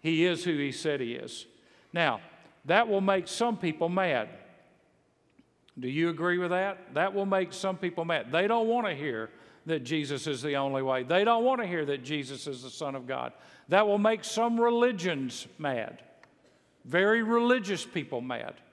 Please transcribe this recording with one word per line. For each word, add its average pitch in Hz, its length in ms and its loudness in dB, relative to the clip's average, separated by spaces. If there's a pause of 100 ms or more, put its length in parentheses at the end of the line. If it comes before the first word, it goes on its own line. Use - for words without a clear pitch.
He 160 240 4
is 175 180 0
who 165 140 0
he 143 140 -2
said 143 280 -2
he 120 140 -4
is. - 320 -12 (480)
Now, 147 280 2 (440)
that 208 220 4
will 196 140 2
make 190 260 2
some 233 280 0
people 170 320 -2
mad. 170 420 0 (1500)
Do 127 100 -4
you 160 200 2
agree 175 300 0
with 175 100 -2
that? 185 460 -2
That 190 180 2
will 196 140 -2
make 190 260 0
some 190 240 -4
people 170 260 -4
mad. 143 280 -2
They 175 160 2
don't 226 200 2
wanna 226 280 0
hear 120 340 -6 (380)
that 156 160 -2
Jesus 143 420 -2
is 139 160 -4
the 143 140 -2
only 135 260 0
way. 131 220 0
They 175 200 4
don't 233 200 4
wanna 247 240 0
hear 165 180 -2
that 139 180 -2
Jesus 139 440 -6
is 127 160 -10
the 127 80 -16
Son 139 240 -6
of 127 100 -10
God. 127 260 -6 (380)
That 202 160 6
will 208 140 2
make 220 240 2
some 233 360 0
religions 190 840 2 (140)
mad, 131 420 -4 (840)
very 196 380 4
religious 233 640 2
people 135 360 -6
mad. 123 340 -8 (180)